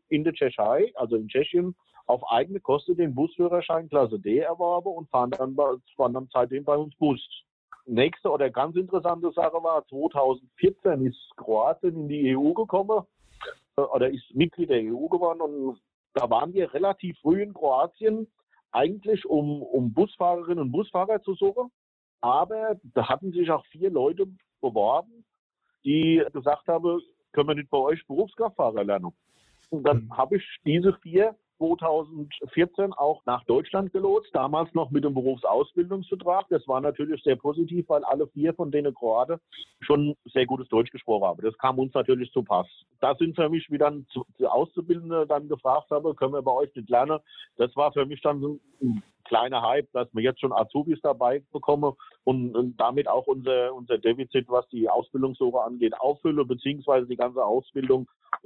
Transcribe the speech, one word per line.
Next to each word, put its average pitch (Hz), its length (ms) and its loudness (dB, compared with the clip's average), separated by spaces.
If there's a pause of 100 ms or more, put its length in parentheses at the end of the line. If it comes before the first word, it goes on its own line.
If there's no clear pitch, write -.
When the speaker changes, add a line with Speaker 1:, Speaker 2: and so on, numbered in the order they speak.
Speaker 1:
in 151 160 0
der 165 80 2
Tschechei, 131 640 0
also 117 180 -2
in 110 140 -2
Tschechien, 175 480 0 (300)
auf 123 260 0
eigene 170 260 0
Kosten 147 380 0
den 160 180 0
Busführerschein 165 760 0
Klasse 120 300 2
D 104 200 0
erworben 170 500 -2
und 165 220 -8
fahren 123 200 2
dann 131 240 -4
bei, 135 200 2 (200)
fahren 123 200 0
dann 131 180 -6
seitdem 131 320 0
bei 147 100 2
uns 151 220 -2
Bus. 143 260 0 (680)
Nächste 147 400 2
oder 139 200 2
ganz 147 260 -2
interessante 175 560 -2
Sache 165 300 0
war, 160 240 0
zweitausendvierzehn 139 1200 0
ist 123 120 -4 (200)
Kroatien 139 580 0
in 151 120 -6
die 147 200 0
E 131 80 2
U 147 160 2
gekommen, 202 500 0 (760)
äh, 139 40 2
oder 131 300 2
ist 135 240 -10
Mitglied 160 340 0
der 123 140 2
E 110 80 -4
U 135 180 -4
geworden 170 320 0
und 139 400 -4 (320)
da 123 160 0
waren 131 240 0
wir 185 220 0
relativ 190 460 -2
früh 185 220 2
in 208 120 -6
Kroatien, 170 720 0 (460)
eigentlich 190 520 0
um, 147 380 0
um 123 320 0
Busfahrerinnen 175 720 0
und 123 80 -4
Busfahrer 196 500 0
zu 190 120 -4
suchen. 202 360 0 (500)
Aber 202 560 0 (180)
da 117 140 2
hatten 170 240 -2
sich 170 180 0
auch 156 160 0
vier 180 240 -4
Leute 165 360 0 (340)
beworben, 131 640 -2 (600)
die 160 380 4 (100)
gesagt 143 360 -2
haben, 170 320 0 (320)
„Können 147 160 2
wir 156 60 0
nicht 143 160 -8
bei 143 80 2
euch 151 280 0
Berufskraftfahrer 147 800 -2
lernen?“ 95 280 -2 (580)
Und 147 140 -4
dann 120 200 2
Speaker 2:
Mhm. - 120 -16
Speaker 1:
habe 135 200 0
ich 185 80 -4 (220)
diese 175 260 4 (100)
vier 196 340 2 (220)
zweitausendvierzehn 160 1300 -2
auch 147 340 -2
nach 123 200 -2
Deutschland 180 460 0
gelotst, 196 400 0
damals 147 420 -2
noch 143 180 -2
mit 143 100 2
dem 143 120 0
Berufsausbildungsvertrag. 175 1400 -2
Das 156 180 -2
war 131 120 0
natürlich 147 440 -2
sehr 135 100 4
positiv, 165 540 -2
weil 170 160 2
alle 139 240 0
vier 160 260 -2
von 165 160 -4
denen 147 240 0
Kroaten 127 460 0 (400)
schon 147 340 2 (120)
sehr 127 200 2
gutes 127 220 -4
Deutsch 117 240 2
gesprochen 104 340 0
haben. 85 160 -2
Das 110 160 -2
kam 131 220 0
uns 131 140 -4
natürlich 123 360 0
zu 123 140 -2
Pass. 180 240 0 (320)
Da 131 160 0
sind 165 180 -2
für 160 140 0
mich 160 240 -4
wieder 147 200 2 (200)
zu, 127 120 -8 (120)
zu 127 100 0
Auszubildende 165 800 -2
dann 147 220 -2
gefragt 139 420 -2
habe, 151 240 -2
„Können 135 180 -2
wir 139 100 -4
bei 131 100 0
euch 139 240 -2
nicht 117 140 -12
lernen?“ 139 280 2 (380)
Das 123 180 0
war 143 180 0
für 139 140 0
mich 143 140 -10
dann 143 200 0
so 147 200 -6 (200)
ein 117 220 -2 (220)
kleiner 120 360 0
Hype, 131 320 0
dass 123 220 -2
wir 110 80 -2
jetzt 127 180 0
schon 131 120 -2
Azubis 147 500 0
dabei 135 400 0 (100)
bekommen 147 400 2 (300)
und, 123 320 -2
und 123 260 -2
damit 131 280 0
auch 127 180 0
unser, 131 480 0
unser 123 240 -2
Defizit, 123 500 0
was 123 200 0
die 110 200 -2
Ausbildungssuche 127 720 0
angeht, 117 400 -2
auffüllen, 143 460 0
beziehungsweise 131 640 0
die 123 80 -6
ganze 123 280 -2
Ausbildung 131 640 0 (380)